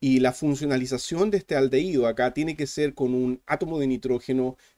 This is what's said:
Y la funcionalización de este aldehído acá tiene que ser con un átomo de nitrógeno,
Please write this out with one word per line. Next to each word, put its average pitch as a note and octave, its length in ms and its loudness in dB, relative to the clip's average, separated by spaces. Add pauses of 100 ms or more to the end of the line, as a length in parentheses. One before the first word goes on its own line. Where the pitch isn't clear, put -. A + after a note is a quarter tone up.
Y C3 200 4
la B2+ 120 4
funcionalización C#3+ 960 -2
de G3+ 80 2
este E3 180 -4
aldehído C3+ 500 2
acá B2 280 0
tiene D#3 220 -2
que C#3+ 100 -4
ser C#3+ 260 -2
con B2+ 220 -2
un B2+ 320 -2
átomo D#3 320 -4
de C#3 80 0
nitrógeno, B2+ 720 -2 (200)